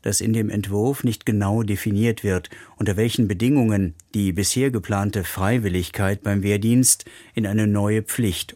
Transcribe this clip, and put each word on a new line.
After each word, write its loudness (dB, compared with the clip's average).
dass -2
in 0
dem 0
Entwurf -2
nicht -2
genau 2
definiert 0
wird, 0
unter 0
welchen 2
Bedingungen 2
die 0
bisher 0
geplante -2
Freiwilligkeit 0
beim 0
Wehrdienst 2
in -2
eine 0
neue 2
Pflicht -4